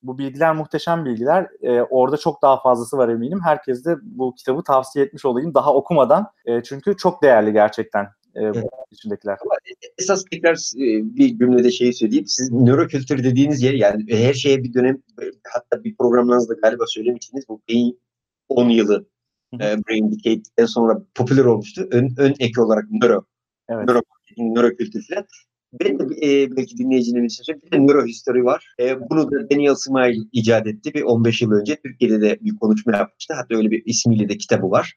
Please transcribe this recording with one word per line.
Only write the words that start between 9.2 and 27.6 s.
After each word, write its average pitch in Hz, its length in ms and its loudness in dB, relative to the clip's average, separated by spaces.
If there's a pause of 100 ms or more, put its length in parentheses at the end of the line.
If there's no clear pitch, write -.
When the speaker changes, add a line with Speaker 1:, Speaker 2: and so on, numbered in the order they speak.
Speaker 2:
Ama - 140 -4 (420)
esas 190 340 -2
tekrar, 165 220 0
e, 117 640 -4
bir 127 220 4
cümlede 123 340 4
şeyi 123 220 0
söyleyeyim. 117 340 0
Siz 127 240 -6
nörokültür 131 720 2
dediğiniz 131 380 2
yer, 127 120 2
yani 107 360 0
her 117 240 2
şeye 135 300 0
bir 120 100 -8
dönem, 127 220 2
e, - 280 -16 (300)
hatta - 300 -6
bir - 120 -8
programlarınızda 120 580 2
galiba 113 340 0
söylemiştiniz. 120 640 -6
Bu 110 200 -14
beyin 120 300 0 (500)
on 120 200 2
yılı, 104 380 2 (460)
Speaker 1:
Hı 123 40 -14
hı. 113 60 -6
Speaker 2:
e, 107 140 -2
Brain 107 340 -2
Decade'den 113 540 0
sonra 113 360 0 (140)
popüler 131 300 2
olmuştu. 120 460 0
Ön, 123 260 0
ön 139 220 2
eki 120 220 0
olarak 107 300 2
nöro, 123 340 0 (440)
Speaker 1:
Evet. 113 180 -6
Speaker 2:
nöro 120 220 0
marketing, 113 480 -6
nörokültür 117 520 -2
falan. 196 160 -8 (560)
Ben 202 180 -2
de, - 40 0
e, 139 540 -2
belki 120 200 -8
dinleyicilerimiz 120 560 0
için - 100 -18
söyleyeyim. 156 220 -12